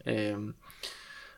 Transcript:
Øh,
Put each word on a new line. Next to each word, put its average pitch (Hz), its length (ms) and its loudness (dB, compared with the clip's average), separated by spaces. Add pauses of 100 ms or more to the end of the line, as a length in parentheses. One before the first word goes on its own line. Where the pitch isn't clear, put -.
Øh, 107 280 6 (1040)